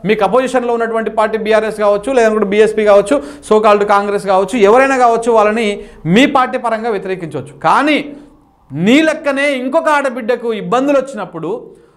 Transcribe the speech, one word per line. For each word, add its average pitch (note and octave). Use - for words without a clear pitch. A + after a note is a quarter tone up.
మీకు G#3
అపోజిషన్లో A#3+
ఉన్నటువంటి A3+
పార్టీ A3
బీఆర్ఎస్ G#3+
కావచ్చు, G#3
లేదంటే A3
బీఎస్పీ G#3+
కావచ్చు, G#3
so G#3+
called G#3
కాంగ్రెస్ G3+
కావచ్చు, G3
ఎవరైనా B3+
కావచ్చు, A#3
వాళ్ళని G#3+
మీ G#3+
పార్టీ C4
పరంగా A3+
వ్యతిరేకించవచ్చు. E3+
కానీ A#3+
నీ G#3
లెక్కనే C#4+
ఇంకొక C4
ఆడబిడ్డకు A#3+
ఇబ్బందులు A#3+
వచ్చినప్పుడు G3+